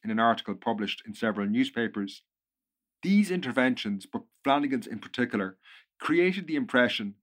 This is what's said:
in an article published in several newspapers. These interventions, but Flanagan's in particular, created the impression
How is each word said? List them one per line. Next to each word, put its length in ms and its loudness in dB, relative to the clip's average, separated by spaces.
in 60 -8
an 100 -2
article 360 2
published 500 -4
in 80 -12
several 340 -2
newspapers. 760 -2
These 260 4
interventions, 840 0
but 120 -6
Flanagan's 440 2
in 100 -8
particular, 600 -4
created 480 2
the 80 -4
impression 680 0